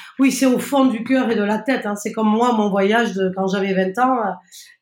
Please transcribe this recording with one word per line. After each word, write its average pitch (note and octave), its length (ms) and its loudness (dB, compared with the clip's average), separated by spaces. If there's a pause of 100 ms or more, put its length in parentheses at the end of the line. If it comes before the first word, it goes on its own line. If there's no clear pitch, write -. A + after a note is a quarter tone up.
(200)
oui, C4+ 100 4
c'est C4 160 0
au B3 140 2
fond C#4 260 0
du A3+ 160 0
cœur B3+ 280 0
et A#3 40 0
de G#3 80 0
la G#3 160 0
tête, A#3+ 260 -2
hein. G#3 120 -6
C'est G#3 160 -8
comme A3 160 0
moi, A#3 240 2
mon G#3+ 180 2
voyage G3+ 440 2
de F#3 200 -2
quand F#3+ 140 -2
j'avais G3 260 -2
vingt F#3+ 240 -2
ans, B3+ 200 2
euh, G#3 120 -4 (520)